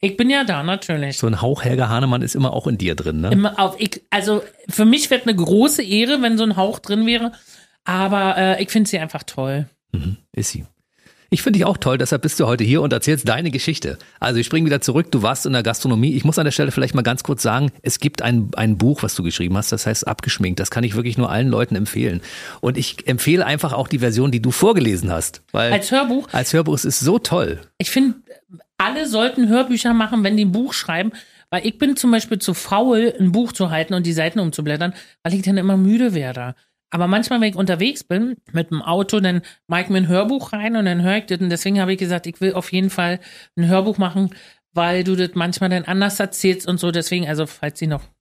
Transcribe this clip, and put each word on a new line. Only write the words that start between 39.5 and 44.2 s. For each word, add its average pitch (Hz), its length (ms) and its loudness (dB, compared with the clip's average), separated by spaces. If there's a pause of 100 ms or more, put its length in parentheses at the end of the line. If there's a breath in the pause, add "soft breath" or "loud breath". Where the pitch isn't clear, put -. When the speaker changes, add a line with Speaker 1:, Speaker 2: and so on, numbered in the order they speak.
Speaker 1:
mag 175 160 0
ich 185 60 -6
mir 190 80 2
ein 180 100 2
Hörbuch 214 440 0
rein 214 220 -4
und 214 120 0
dann 175 160 0
höre 190 160 2
ich 214 80 -8
das. 180 120 -4
Und 180 100 0
deswegen 196 320 0
habe 185 120 0
ich 185 60 -2
gesagt, 180 280 -2
ich 170 140 -10
will 190 140 0
auf 180 180 -6
jeden 185 180 0
Fall 180 300 -2 (360 loud breath)
ein 170 120 2
Hörbuch 190 300 2
machen, 185 320 0 (420 loud breath)